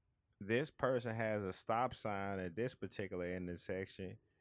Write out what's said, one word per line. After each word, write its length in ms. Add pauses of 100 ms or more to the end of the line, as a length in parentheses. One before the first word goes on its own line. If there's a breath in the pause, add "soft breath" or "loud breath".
(400)
this 300
person 440
has 280
a 100
stop 420
sign 440
at 160
this 200
particular 520
intersection, 920 (240)